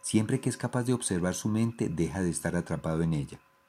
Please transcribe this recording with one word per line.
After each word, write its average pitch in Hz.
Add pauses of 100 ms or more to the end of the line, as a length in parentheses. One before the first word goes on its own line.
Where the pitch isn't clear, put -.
Siempre 110
que -
es 123
capaz 123
de 123
observar 90
su -
mente, 113
deja 85
de 90
estar 82
atrapado 80
en 82
ella. 71 (280)